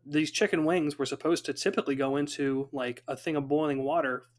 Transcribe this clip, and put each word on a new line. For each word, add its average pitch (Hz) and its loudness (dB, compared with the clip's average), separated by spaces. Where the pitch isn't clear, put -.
these 147 0
chicken 160 2
wings 156 2
were 135 0
supposed 160 0
to - -2
typically - 0
go 135 0
into, 139 -2
like, 123 -6
a 135 -4
thing 156 -4
of 139 -2
boiling 147 2
water 135 0